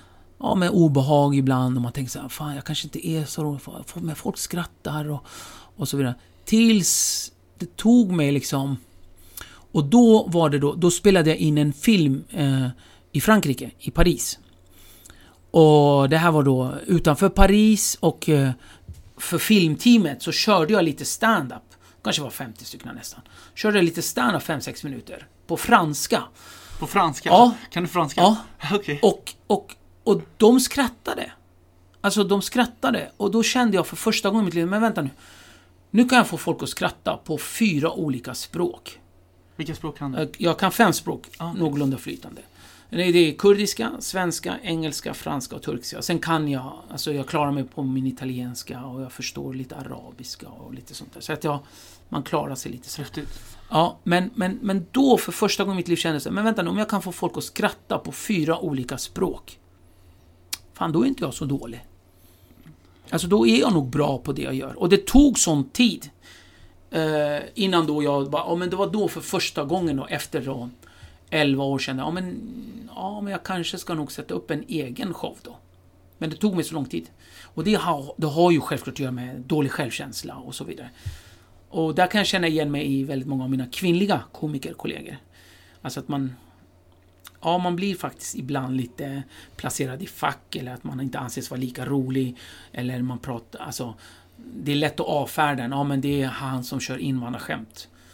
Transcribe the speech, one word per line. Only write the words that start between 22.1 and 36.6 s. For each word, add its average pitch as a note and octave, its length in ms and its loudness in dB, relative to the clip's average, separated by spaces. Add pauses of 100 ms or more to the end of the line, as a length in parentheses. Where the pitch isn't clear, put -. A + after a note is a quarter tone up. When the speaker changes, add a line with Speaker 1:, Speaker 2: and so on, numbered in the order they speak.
Speaker 1:
var B2 80 -8
femtio A2+ 340 -14
stycken C3 300 -14
nästan. - 260 -16 (340)
Körde G#3 280 2
lite E3 200 2
stand-up G#3+ 400 0
fem, D3 180 -4
sex - 240 -10
minuter. - 420 -12 (200)
På E3 100 -2
franska. E3 680 2 (560)
Speaker 2:
På E3 80 -8
franska? E3+ 420 0
Speaker 1:
Ja. A3 260 10 (160)
Speaker 2:
Kan F3+ 120 -4
du E3+ 60 -2
franska? E3+ 320 0
Speaker 1:
Ja. G#3+ 160 8 (200)
Speaker 2:
<laughs> D3+ 160 -6
Okej. D#3+ 300 -2
Speaker 1:
Och, - 300 2 (140)
och, - 280 -2 (300)
och F3 180 2 (140)
de B3 240 8
skrattade. - 720 -4 (680)
Alltså, G3+ 240 2
de G3 180 2
skrattade. - 760 -2
Och G3+ 140 -2
då A3+ 120 4
kände A#3 340 2
jag E3 100 0
för - 100 -12
första G#3+ 340 0
gången G#3+ 120 2
i - 20 2
mitt E3 100 -2
liv, E3+ 120 0
men G3+ 160 0
vänta G#3 200 0
nu. C3+ 80 -4 (800)
Nu A3+ 180 6
kan B3 100 6
jag A3 100 6
få E3+ 80 -6
folk - 260 -4